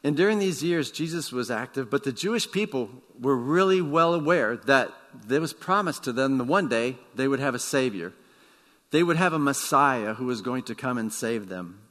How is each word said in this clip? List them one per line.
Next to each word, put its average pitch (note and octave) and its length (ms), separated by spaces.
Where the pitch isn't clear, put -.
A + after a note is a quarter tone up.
And D3 140
during G#3 240
these F3+ 240
years, E3+ 280
Jesus E3 420
was B2 180
active, A#2+ 380
but C#3 160
the C3+ 80
Jewish G#3 360
people F#3 400
were C3 160
really F3+ 460
well E3 320
aware D3 500
that B2 300
there C3+ 160
was D#3 100
promise F#3 480
to B2 140
them C3+ 240
that B2 80
one E3 240
day A#2+ 260
they C3 120
would C3+ 140
have C#3 120
a B2 60
Savior. G2+ 540
They D#3+ 120
would E3+ 140
have F3 160
a D#3+ 60
Messiah C3+ 760
who B2 140
was A#2+ 140
going B2 220
to A#2 100
come B2 240
and A2 140
save A2 380
them. F#2 420